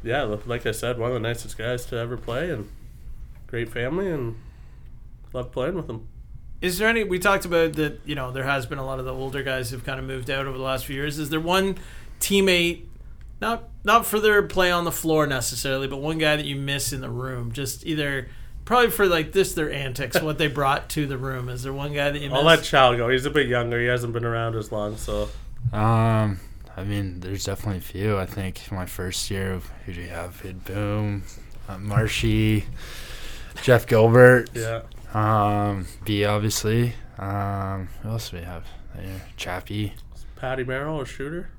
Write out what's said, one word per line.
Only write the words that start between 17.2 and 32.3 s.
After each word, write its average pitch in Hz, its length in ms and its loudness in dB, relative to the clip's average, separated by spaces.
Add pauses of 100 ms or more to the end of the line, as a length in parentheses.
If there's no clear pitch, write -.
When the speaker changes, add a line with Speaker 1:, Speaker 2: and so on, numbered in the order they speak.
Speaker 2:
just 135 320 -6
either, 143 420 -2 (380)
probably 233 240 6
for, 202 180 4
like, 160 240 4
this, 185 220 4
their 151 180 0
antics, 139 500 -2
what 151 160 0
they 156 100 2
brought 143 420 2
to 151 180 0
the 135 100 -4
room? 127 300 -4
Is 123 160 -6
there 135 80 -4
one 143 220 -4
guy 143 180 2
that 147 80 -2
you 143 100 -4
Speaker 1:
I'll 135 140 4
Speaker 2:
miss? - 20 6
Speaker 1:
let 160 180 8
Chow 131 320 6
go. 120 140 0
He's 131 160 4
a 147 60 0
bit 143 160 4
younger. 120 320 0
He 120 80 2
hasn't 120 240 0
been 117 140 -2
around 117 300 -2
as 107 160 -4
long, 107 260 -2
so. 104 320 -2 (420)
Speaker 3:
Um, 110 720 4 (340)
I 92 80 -8
mean, 95 380 -4
there's 92 240 -6
definitely 95 320 -4
a 87 40 -6
few. 101 360 -2
I 92 80 0
think 92 440 -6
my 92 160 -4
first - 460 -6
year, 92 300 -2 (240)
who 92 80 -10
do 87 80 -8
you 87 80 -10
have? 87 340 -10
We 95 60 -10
had 90 160 -12
Boom, 104 580 -2 (460)
uh, 95 80 -8
Marshy, 107 880 2 (960)